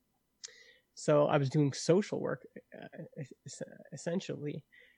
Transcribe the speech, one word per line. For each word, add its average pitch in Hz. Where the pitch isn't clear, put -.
So 147
I 151
was 139
doing 143
social -
work, -
uh, -
es-, -
essentially. 151